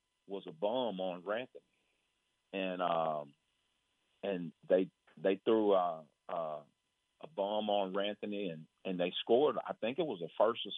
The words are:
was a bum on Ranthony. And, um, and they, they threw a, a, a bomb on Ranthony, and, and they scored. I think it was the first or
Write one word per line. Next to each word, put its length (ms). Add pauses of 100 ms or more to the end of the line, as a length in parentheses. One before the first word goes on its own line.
(260)
was 200
a 60
bum 480
on 220
Ranthony. 400 (920)
And, 300
um, 520 (880)
and 300 (160)
they, 220 (260)
they 200
threw 380
a, 300 (240)
a, 360 (580)
a 120
bomb 360
on 220
Ranthony, 600
and, 140 (180)
and 140
they 220
scored. 360 (100)
I 80
think 240
it 80
was 140
the 80 (100)
first 280
or 120